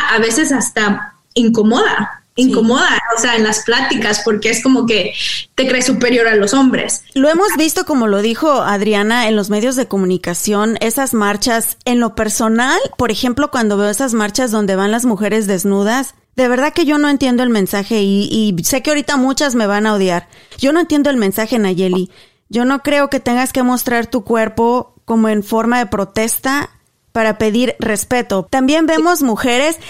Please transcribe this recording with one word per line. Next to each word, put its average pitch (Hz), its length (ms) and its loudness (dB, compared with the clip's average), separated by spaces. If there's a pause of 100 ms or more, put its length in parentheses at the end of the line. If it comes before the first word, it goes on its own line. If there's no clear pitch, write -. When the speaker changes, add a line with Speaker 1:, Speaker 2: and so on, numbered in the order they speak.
Speaker 1:
a 220 100 2
veces 226 320 0
hasta 214 640 -2 (180)
incomoda. 226 880 2 (160)
Speaker 2:
Sí. 247 120 2
Speaker 1:
Incomoda, 240 520 2 (160)
o - 40 -4
sea, 240 160 0
en 220 80 2
las 214 180 -2
pláticas, 226 640 0
porque 214 240 0
es 233 120 -2
como 254 240 -4
que 214 280 -2 (420)
te 262 140 0
crees 254 160 0
superior 240 420 2
a 220 80 2
los 208 180 2
hombres. 262 500 0 (100)
Speaker 2:
Lo 277 160 2
hemos 359 280 2
visto, 320 280 0
como 247 220 0
lo 202 140 2
dijo 233 300 0 (100)
Adriana, 214 680 0
en 220 80 2
los 202 120 -2
medios 240 280 0
de 262 100 -2
comunicación, 196 960 -2
esas 254 320 -2
marchas. 220 720 0
En 247 160 2
lo 226 120 0
personal, 226 640 0 (200)
por 240 120 -2
ejemplo, 254 420 -2
cuando 214 260 0
veo 208 120 2
esas 226 240 -2
marchas 214 380 0
donde 202 240 0
van 196 160 0
las 233 140 0
mujeres 214 420 0
desnudas, 202 680 0 (220)
de 247 140 2
verdad 262 240 0
que 349 100 0
yo 294 140 2
no 294 100 2
entiendo 262 340 2
el 254 80 2
mensaje 208 520 0
y, 196 280 0
y 208 360 0
sé 262 180 -2
que 302 60 -2
ahorita 294 260 0
muchas 262 400 0
me 226 100 0
van 202 220 0
a 214 60 2
odiar. 185 340 0 (300)
Yo 269 160 2
no 339 80 2
entiendo 294 280 2
el 277 60 0
mensaje, 220 420 0
Nayeli. 185 540 0 (380)
Yo 240 160 -2
no 269 180 -2
creo 285 260 0
que 262 120 -2
tengas 247 320 -2
que 254 100 0
mostrar 240 440 0
tu 226 180 -4
cuerpo 233 680 0 (120)
como 226 240 2
en 214 120 0
forma 233 380 0
de 240 60 -2
protesta 233 840 -4 (440)
para 220 240 0
pedir 220 420 0
respeto. 220 720 -2
También 294 380 2
vemos 320 360 2
mujeres 254 540 0 (120)